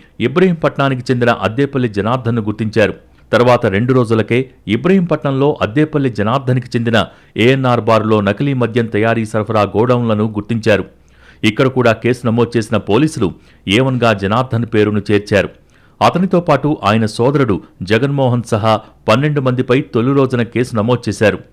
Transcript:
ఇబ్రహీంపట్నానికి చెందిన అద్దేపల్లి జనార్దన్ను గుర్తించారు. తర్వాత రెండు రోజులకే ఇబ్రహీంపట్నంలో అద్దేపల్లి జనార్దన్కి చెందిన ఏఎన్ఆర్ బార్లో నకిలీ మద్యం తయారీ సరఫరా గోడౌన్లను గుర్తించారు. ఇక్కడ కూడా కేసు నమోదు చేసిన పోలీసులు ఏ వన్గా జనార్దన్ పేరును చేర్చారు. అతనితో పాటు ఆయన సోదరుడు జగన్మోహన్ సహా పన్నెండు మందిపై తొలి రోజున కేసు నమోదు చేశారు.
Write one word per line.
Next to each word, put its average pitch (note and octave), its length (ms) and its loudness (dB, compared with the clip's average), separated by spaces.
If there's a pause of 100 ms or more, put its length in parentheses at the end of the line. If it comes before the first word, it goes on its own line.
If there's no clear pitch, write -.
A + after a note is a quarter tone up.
(200)
ఇబ్రహీంపట్నానికి C#3 920 0
చెందిన A#2+ 180 0
అద్దేపల్లి B2 600 -2
జనార్దన్ను A#2 520 -2
గుర్తించారు. G#2+ 520 0 (400)
తర్వాత A#2+ 320 4
రెండు A2 280 0
రోజులకే A2+ 520 0 (220)
ఇబ్రహీంపట్నంలో C#3+ 960 0
అద్దేపల్లి C#3 480 0
జనార్దన్కి B2 680 -2
చెందిన A2+ 300 0 (320)
ఏఎన్ఆర్ B2 440 2
బార్లో G#2+ 400 2
నకిలీ G#2+ 320 -2
మద్యం A#2 320 -2
తయారీ A2+ 400 -2
సరఫరా G#2+ 360 -2
గోడౌన్లను A2 640 0
గుర్తించారు. G#2 640 -2 (580)
ఇక్కడ A2 240 2
కూడా B2 240 0
కేసు A#2 360 -2
నమోదు A#2 300 0
చేసిన A2 200 -2
పోలీసులు A2+ 540 0 (360)
ఏ - 120 2
వన్గా B2 340 0
జనార్దన్ A2+ 600 -2
పేరును G#2+ 280 2 (100)
చేర్చారు. G2+ 520 0 (440)
అతనితో F3 400 0
పాటు C#3+ 220 2 (140)
ఆయన A2 220 2
సోదరుడు A#2+ 500 0 (340)
జగన్మోహన్ B2 540 0
సహా A2 360 0 (280)
పన్నెండు D3 400 2
మందిపై B2+ 340 0 (120)
తొలి B2 260 0
రోజున B2+ 240 0 (100)
కేసు A#2+ 220 -2
నమోదు A#2 340 0
చేశారు. G2 300 0 (120)